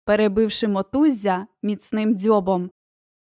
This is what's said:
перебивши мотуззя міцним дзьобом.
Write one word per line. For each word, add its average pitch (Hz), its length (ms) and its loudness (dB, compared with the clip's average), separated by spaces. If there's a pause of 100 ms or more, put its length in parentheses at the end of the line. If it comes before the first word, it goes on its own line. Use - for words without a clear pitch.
перебивши 214 600 2
мотуззя 202 800 0 (160)
міцним 214 520 -2
дзьобом. 185 540 0 (520)